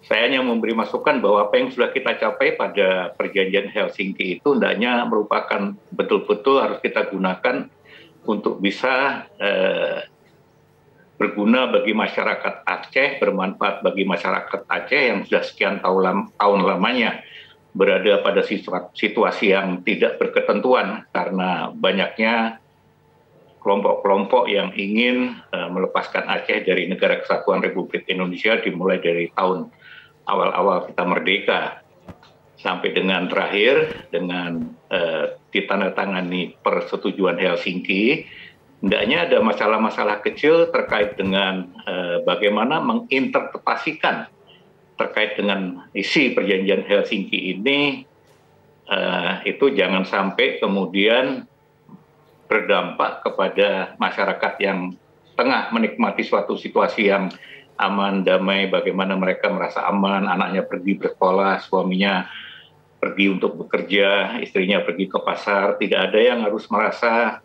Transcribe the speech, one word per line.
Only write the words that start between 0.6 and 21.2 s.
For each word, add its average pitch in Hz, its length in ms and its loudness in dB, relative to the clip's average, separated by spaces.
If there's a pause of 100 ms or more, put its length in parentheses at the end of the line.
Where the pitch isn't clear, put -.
masukan 123 480 0
bahwa 104 260 4
apa 127 140 2
yang 127 80 0
sudah 117 240 0
kita 117 240 -2
capai 135 400 0
pada 92 580 0
perjanjian 98 540 0
Helsinki 95 720 -4
itu 143 160 4
hendaknya 113 480 2
merupakan 107 720 -2 (160)
betul-betul 101 640 2
harus 113 240 0
kita 110 320 -2
gunakan 98 560 -2 (560)
untuk - 400 -2
bisa, 127 720 0
eh, 92 720 0 (1120)
berguna 110 480 2
bagi 107 240 2
masyarakat 101 720 -2
Aceh, 131 560 -2
bermanfaat 98 640 0
bagi 95 240 0
masyarakat - 560 -4
Aceh 135 380 0 (100)
yang 98 160 -2
sudah 87 160 2
sekian 98 400 -2
tahun 95 160 2
lam-, 95 280 0 (120)
tahun 101 240 4
lamanya 98 560 0 (560)
berada 92 480 4
pada 98 160 4
situa-, 92 560 -4
situasi 98 560 2
yang 92 320 0
tidak 92 320 0
berketentuan 107 960 0
karena 92 640 -2